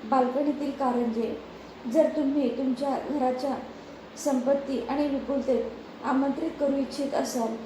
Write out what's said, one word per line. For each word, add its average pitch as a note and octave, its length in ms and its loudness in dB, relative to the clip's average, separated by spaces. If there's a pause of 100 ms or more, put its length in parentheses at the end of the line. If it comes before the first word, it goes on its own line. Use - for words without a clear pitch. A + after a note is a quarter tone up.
बाल्कनीतील C4+ 640 2
कारंजे. A#3+ 680 0 (520)
जर D#4+ 140 6
तुम्ही C#4 500 2
तुमच्या C4 400 0 (120)
घराच्या B3+ 460 0 (640)
संपत्ती C4+ 720 2
आणि D4 180 2
विपुलतेत C4 560 0 (420)
आमंत्रित C#4 540 2
करू C#4 160 4
इच्छित C#4 380 -2
असाल A3+ 420 0 (100)